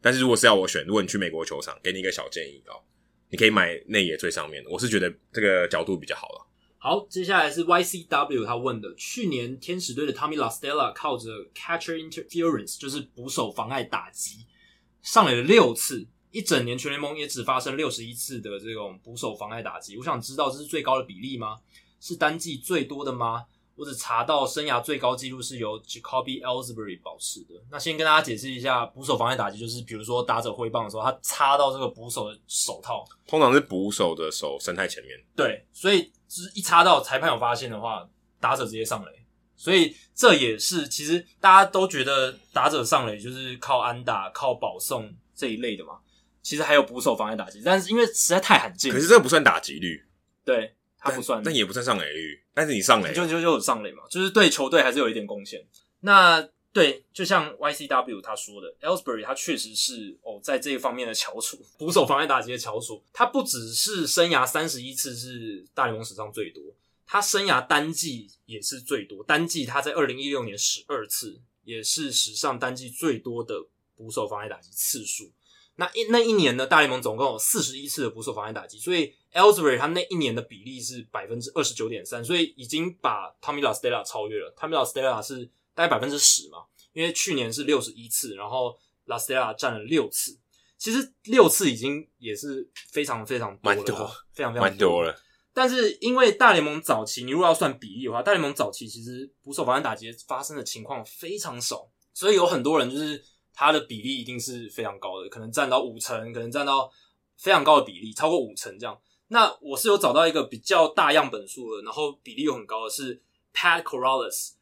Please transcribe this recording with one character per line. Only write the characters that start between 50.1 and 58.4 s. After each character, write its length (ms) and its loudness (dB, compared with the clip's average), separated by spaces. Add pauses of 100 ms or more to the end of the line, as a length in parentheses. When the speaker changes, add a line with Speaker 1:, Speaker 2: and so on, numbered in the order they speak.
Speaker 2:
对， 300 0 (240)
他 140 -4
不 100 -4
算。 160 -2
Speaker 1:
但， 60 -8
但 100 0
也 100 4
不 80 -6
算 120 -6
上 120 2
垒 160 -4
率， 300 -10 (100)
但 140 0
是 80 0
你 80 0
上 180 6
垒 100 -2
了。 40 -4
Speaker 2:
就， 100 0
就， 160 0
就 120 4
有 80 2
上 240 -2
垒 80 -10
嘛， 180 -20
就 100 -4
是 80 2
对 220 8
球 180 -2
队 140 6
还 80 4
是 80 0
有 100 4
一 40 -2
点 120 -4
贡 220 -10
献。 180 -14 (360)
那， 440 8 (280)
对， 400 4
就 120 -6
像 360 0
Y 120 0
C 140 -8
W 340 0
他 140 -10
说 260 -12